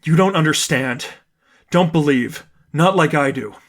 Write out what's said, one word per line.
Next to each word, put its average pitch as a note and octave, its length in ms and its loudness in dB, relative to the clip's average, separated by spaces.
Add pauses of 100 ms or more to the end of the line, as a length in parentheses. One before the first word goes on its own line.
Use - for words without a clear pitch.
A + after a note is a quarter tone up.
You D#3 120 2
don't F#3+ 180 2
understand. C#3+ 720 -2 (640)
Don't F3 220 2
believe. C#3+ 520 0 (280)
Not F3+ 240 2
like D#3 180 2
I C#3+ 160 0
do. B2+ 240 -8 (140)